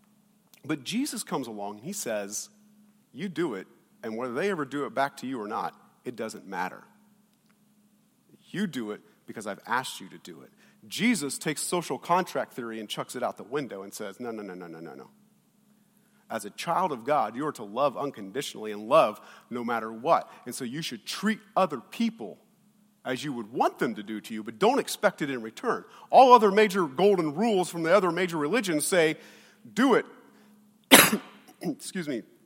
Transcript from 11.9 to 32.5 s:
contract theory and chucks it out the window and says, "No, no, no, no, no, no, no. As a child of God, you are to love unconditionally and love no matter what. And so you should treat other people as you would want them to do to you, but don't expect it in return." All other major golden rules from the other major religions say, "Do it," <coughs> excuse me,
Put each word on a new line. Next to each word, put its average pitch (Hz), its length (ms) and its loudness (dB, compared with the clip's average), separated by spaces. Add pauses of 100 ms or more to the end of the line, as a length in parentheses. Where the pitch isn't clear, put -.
contract 175 560 0
theory 113 260 -8
and 104 100 -10
chucks - 260 -8
it 123 80 -4
out 101 140 -2
the 101 60 -12
window 107 400 -6
and 101 100 -14
says, 98 260 -10
"No, 120 120 -8
no, 107 120 -8
no, 95 100 -10
no, 90 140 -12
no, 82 120 -14
no, 80 140 -14
no. 67 160 -18 (1200)
As 110 160 -6
a 101 40 -14
child 175 420 0
of 113 140 -6
God, 120 300 2
you 143 100 -6
are 147 80 -2
to 120 100 -14
love 120 340 0
unconditionally 110 760 -8
and 104 180 -8
love 131 320 4 (280)
no 120 140 -8
matter 113 280 -2
what. 117 400 0 (140)
And 123 100 -10
so - 80 -8
you 131 180 -6
should 117 240 -10
treat - 340 -2 (160)
other 160 240 2
people 220 600 -4 (640)
as 131 180 -4
you 147 100 -6
would 113 180 -8
want 220 280 0
them 120 160 -2
to 104 80 -10
do 107 180 -8
to - 120 -12
you, 107 100 -8
but 113 160 -14
don't 240 200 4
expect - 420 0
it 147 80 -2
in 127 120 -6
return." 113 440 -6 (240)
All 247 240 10
other 214 180 10
major 196 340 4
golden 160 500 4
rules 190 340 2
from 170 140 -4
the 165 100 4
other 196 180 6
major 170 260 0
religions 165 480 0
say, 160 320 4 (560)
"Do 254 200 6
it," 156 120 4 (840)
<coughs> - 300 6 (400)
excuse 165 460 -6
me, 120 160 -4 (220)